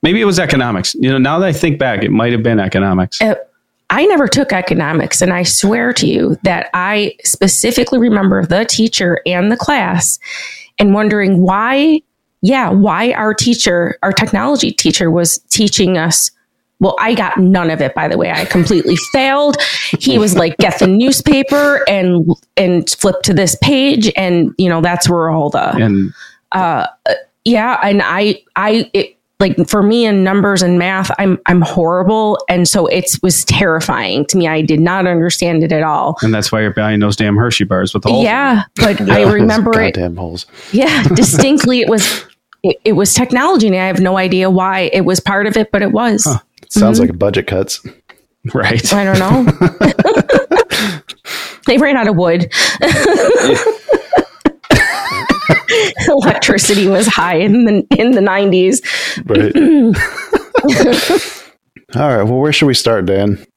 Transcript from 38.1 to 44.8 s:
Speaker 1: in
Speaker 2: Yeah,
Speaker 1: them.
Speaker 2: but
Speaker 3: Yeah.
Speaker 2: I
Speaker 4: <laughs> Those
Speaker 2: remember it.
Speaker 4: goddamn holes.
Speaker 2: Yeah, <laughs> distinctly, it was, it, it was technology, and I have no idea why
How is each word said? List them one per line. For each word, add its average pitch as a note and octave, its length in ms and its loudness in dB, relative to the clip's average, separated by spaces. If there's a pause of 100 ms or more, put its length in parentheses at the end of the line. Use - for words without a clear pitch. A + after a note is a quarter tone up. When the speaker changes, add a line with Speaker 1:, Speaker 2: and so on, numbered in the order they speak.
Speaker 1:
in A#3+ 40 2
Speaker 2:
Yeah, B3+ 300 0
Speaker 1:
them. G3+ 80 0 (340)
Speaker 2:
but G#3 100 -4
Speaker 3:
Yeah. G3 80 2
Speaker 2:
I G3+ 40 2
Speaker 4:
<laughs> G#3 60 4
Those G#3 80 4
Speaker 2:
remember A3 480 2
it. - 140 -2
Speaker 4:
goddamn F2 220 -4
holes. F2 280 -10 (260)
Speaker 2:
Yeah, C4+ 320 0
<laughs> F3+ 120 2
distinctly, B3+ 680 2
it - 80 0
was, - 340 -2 (400)
it, F#3 220 0
it G#3+ 80 2
was F#3+ 220 2
technology, B3 520 2
and F#3+ 80 2
I F#3 120 -2
have F#3 120 -2
no F#3+ 180 2
idea F#3 320 0
why F#3+ 440 0